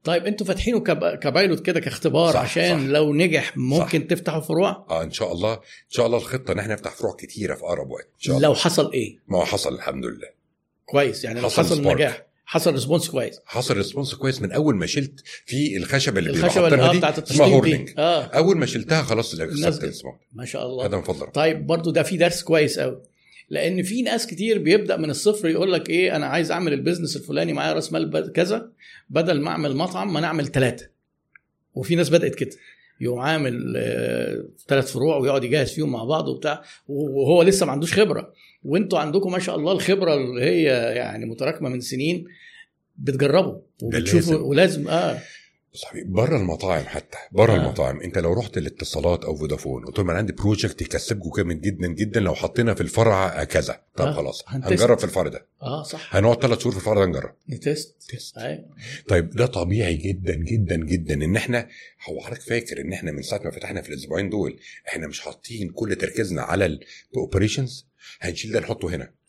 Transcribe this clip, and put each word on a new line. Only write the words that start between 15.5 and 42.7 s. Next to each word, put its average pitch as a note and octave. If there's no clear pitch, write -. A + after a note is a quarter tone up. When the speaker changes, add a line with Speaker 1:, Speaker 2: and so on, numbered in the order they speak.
Speaker 2:
الخشبة B2+
اللي -
بيبقى -
Speaker 1:
الخشبة F3+
اللي، D#3
Speaker 2:
حاطينها B2+
Speaker 1:
آه، -
Speaker 2:
دي، F3+
Speaker 1:
بتاعت E3
Speaker 2:
اسمها C#3+
Speaker 1:
التشطيب B2+
دي. D#3+
Speaker 2:
هوردنج. -
Speaker 1:
آه. D#3+
Speaker 2:
اول E3
ما C#3
شلتها D3
خلاص، A2+
Speaker 1:
الناس C#3+
Speaker 2:
اكسبت -
Speaker 1:
جت. C#2+
Speaker 2:
السمارت. -
Speaker 1:
ما A#2+
شاء -
الله. B2+
Speaker 2:
هذا F#2+
من E2+
فضل -
ربنا. -
Speaker 1:
طيب، D3+
برضو E3
ده D#3
في F3
درس E3+
كويس D#3
قوي، B2+
لان E3
في A3
ناس A3
كتير G3+
بيبدأ F3+
من D#3
الصفر، G3+
يقول F3
لك E3
ايه، F3
انا D3
عايز D#3+
اعمل E3
البيزنس D3
الفلاني، D3
معايا D3
راس D#3+
مال D#3+
ب-، D#3+
كذا، F#3+
بدل E3
ما D#3
اعمل D3
مطعم F#3
ما D3
انا E3
اعمل D#3
ثلاثة. -
وفي B2+
ناس E3
بدأت D#3
كده، -
يقوم B2
عامل، B2+
آه، A#2+
ثلاث C3+
فروع C#3+
ويقعد C3+
يجهز C3
فيهم D3+
مع A2+
بعض D3+
وبتاع، C#3+
و-، C#3
وهو E3
لسه F#3+
ما C3+
عندوش D3
خبرة. -
وانتوا F3
عندكم F3
ما F3+
شاء F3+
الله D#3
الخبرة F#3
اللي B2+
هي E3+
يعني A2+
متراكمة C3
من B2+
سنين، D#3